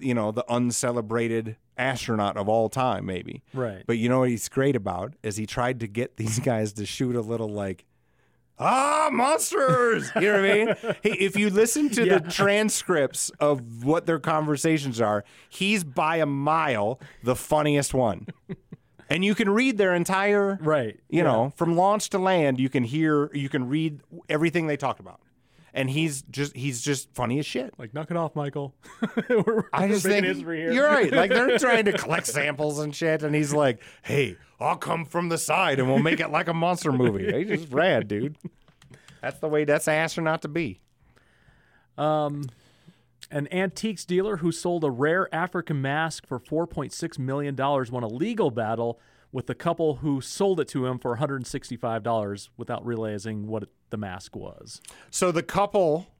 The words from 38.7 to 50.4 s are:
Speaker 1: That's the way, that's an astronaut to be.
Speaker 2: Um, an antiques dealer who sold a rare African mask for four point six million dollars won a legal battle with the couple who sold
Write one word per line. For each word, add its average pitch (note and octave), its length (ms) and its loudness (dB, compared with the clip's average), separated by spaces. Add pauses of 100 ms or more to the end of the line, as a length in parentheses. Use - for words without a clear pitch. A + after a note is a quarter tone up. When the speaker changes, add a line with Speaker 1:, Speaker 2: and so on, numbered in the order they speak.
Speaker 1:
That's C3 160 -8
the D#3+ 100 -4
way, D3+ 160 2
that's D3 220 2
an D#3 80 2
astronaut D#3+ 480 0
to D#3 60 -6
be. D3 320 -6 (1200)
Speaker 2:
Um, D3 460 0 (840)
an C#3+ 200 -4
antiques F#3+ 540 -4
dealer F#3+ 340 0
who E3 140 0
sold E3+ 320 -4
a C#3+ 60 2
rare D#3 440 0
African D#3+ 480 -4
mask D#3 440 -4
for B2+ 120 -6
four E3 280 -4
point D#3+ 260 -8
six - 260 -8
million C#3 360 -4
dollars C3+ 360 0
won B2 120 -6
a A2+ 60 -4
legal F3 420 0
battle A#2 500 -2 (320)
with C3 140 -6
the B2 80 -4
couple D#3+ 420 0
who C#3 240 -2
sold F#3+ 400 0